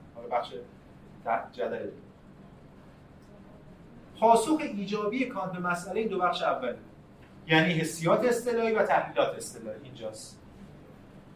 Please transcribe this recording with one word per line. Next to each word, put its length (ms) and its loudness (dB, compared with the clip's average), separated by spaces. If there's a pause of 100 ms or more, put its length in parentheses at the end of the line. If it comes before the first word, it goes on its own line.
(160)
حالا 120 -12
بخش 260 -2 (960)
جدل. 380 -4 (2250)
پاسخ 420 6
ایجابی 640 -2
کانت 260 -4
به 80 -6
مسئله 400 -2
این 80 0
دو 120 -2
بخش 240 0
اولی، 340 -2 (680)
یعنی 260 6
حسیات 520 2
اصطلاحی 500 2
و 80 4
تحلیلات 520 0
اصطلاحی 480 -12
اینجاست. 580 -14 (960)